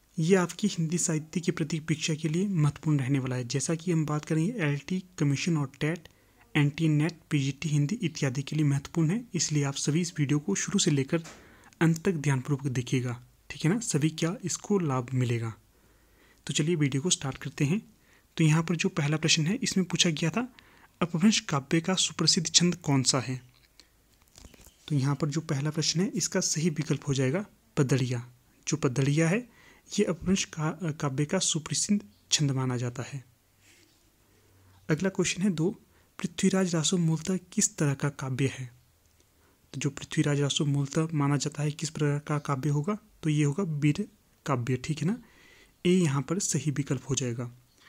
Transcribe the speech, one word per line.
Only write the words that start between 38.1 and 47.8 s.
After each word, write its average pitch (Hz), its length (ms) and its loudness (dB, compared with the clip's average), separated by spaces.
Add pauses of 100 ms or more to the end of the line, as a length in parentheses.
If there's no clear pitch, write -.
है? 127 120 -10 (1000)
तो 139 60 -6
जो 139 100 0
पृथ्वीराज 147 520 -2
रासो 143 240 0
मूलतः 143 480 0
माना 143 240 2
जाता 147 260 -4
है, 147 80 -2
किस 151 180 -6
प्रकार 147 300 0
का 147 200 -2
काव्य 143 300 -2
होगा? 147 280 0 (260)
तो 156 60 0
ये 151 140 4
होगा 147 200 2
वीर 151 440 0 (380)
काव्य, 127 320 0
ठीक 147 240 -4
है 143 60 2
ना? 226 140 -2 (640)
ए 180 60 4
यहाँ 160 300 4
पर 170 180 -4
सही 147 320 -2
विकल्प 135 380 -4
हो 135 60 0
जाएगा। 120 360 -4 (380)